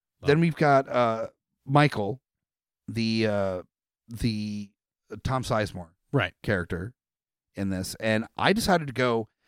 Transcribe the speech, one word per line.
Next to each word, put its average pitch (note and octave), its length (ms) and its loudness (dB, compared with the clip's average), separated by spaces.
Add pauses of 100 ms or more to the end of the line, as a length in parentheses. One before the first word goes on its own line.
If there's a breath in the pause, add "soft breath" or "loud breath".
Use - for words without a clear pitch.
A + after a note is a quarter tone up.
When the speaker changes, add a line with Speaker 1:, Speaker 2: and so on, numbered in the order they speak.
(200)
Speaker 1:
Love - 60 -4
Speaker 2:
Then D3 120 6
Speaker 1:
it. - 20 4
Speaker 2:
we've E3+ 160 2
got, C#3 320 4
uh, A#2 400 0 (360)
Michael, C3+ 560 2 (680)
the, A2 400 0
uh, G2 340 -2 (460)
the G#2+ 640 -4 (520)
Tom C3 220 -2
Sizemore G2+ 460 -2 (200)
Speaker 1:
Right. G2+ 320 0
Speaker 2:
character F#2 500 -2 (640)
in G2 160 -4
this. F#2 300 -6
And A2 260 0 (100)
I C#3+ 160 0
decided F3+ 360 0
to B2+ 40 -10
go, A#2 360 -2 (200)